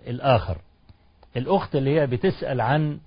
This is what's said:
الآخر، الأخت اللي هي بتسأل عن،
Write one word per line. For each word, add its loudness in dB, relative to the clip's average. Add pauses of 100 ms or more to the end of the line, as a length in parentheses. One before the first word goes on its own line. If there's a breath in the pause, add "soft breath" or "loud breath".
الآخر، 0 (800)
الأخت 0
اللي 2
هي 2
بتسأل -2
عن، 0